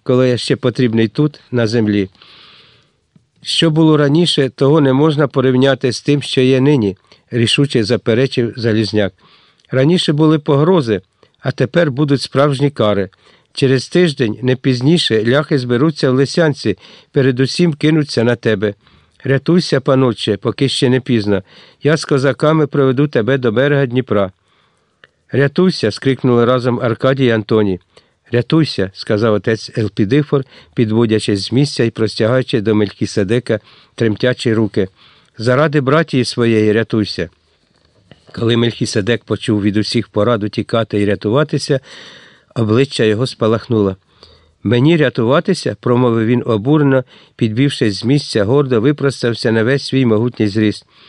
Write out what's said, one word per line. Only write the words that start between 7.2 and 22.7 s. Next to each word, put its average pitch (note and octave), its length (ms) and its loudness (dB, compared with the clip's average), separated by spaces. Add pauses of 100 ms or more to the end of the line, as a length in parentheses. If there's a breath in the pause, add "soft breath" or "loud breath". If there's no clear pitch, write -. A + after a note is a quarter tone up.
рішуче A#2+ 520 0
заперечив A#2 720 0
Залізняк. G#2+ 560 0 (580 soft breath)
«Раніше D#3 420 0
були D#3 260 2
погрози, C#3+ 640 0 (380 soft breath)
а C3+ 120 -6
тепер D3 400 0
будуть C#3+ 300 0
справжні C#3 480 0
кари. G#2 400 -2 (440 soft breath)
Через C3 340 0
тиждень, C3 540 0
не B2+ 140 0
пізніше, B2+ 680 0
ляхи C#3+ 340 0
зберуться B2+ 520 0
в - 20 2
Лисянці, C#3 640 0 (340 loud breath)
передусім C3+ 600 0
кинуться D3+ 500 0
на A#2+ 120 2
тебе. G#2+ 380 -2 (500 soft breath)
Рятуйся, C#3 580 0
паноче, C3 560 0
поки - 320 -2
ще - 200 0
не B2+ 100 2
пізно. G#2 440 0 (400 soft breath)
Я D3+ 140 2
з - 80 -6
козаками D3 600 0
проведу C#3 400 0